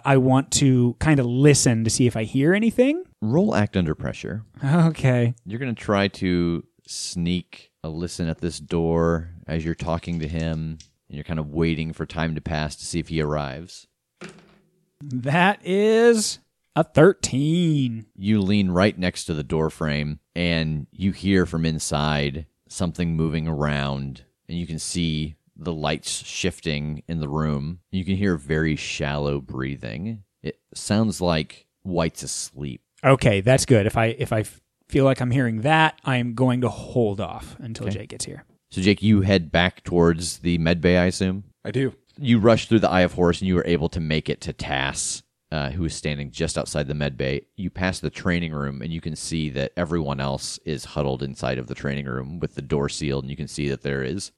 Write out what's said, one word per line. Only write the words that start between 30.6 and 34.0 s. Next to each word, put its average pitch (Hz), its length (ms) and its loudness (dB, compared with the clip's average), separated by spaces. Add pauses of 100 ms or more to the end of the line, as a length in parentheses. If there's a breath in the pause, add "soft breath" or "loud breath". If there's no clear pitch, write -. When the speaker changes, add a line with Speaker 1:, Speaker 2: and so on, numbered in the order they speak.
Speaker 2:
sounds 104 480 0
like 82 460 -2 (160)
White's 85 400 -2
asleep. 67 580 -10 (220)
Speaker 1:
Okay, 123 380 4
that's 127 240 4
good. 107 200 6
If - 120 0
I, 113 100 2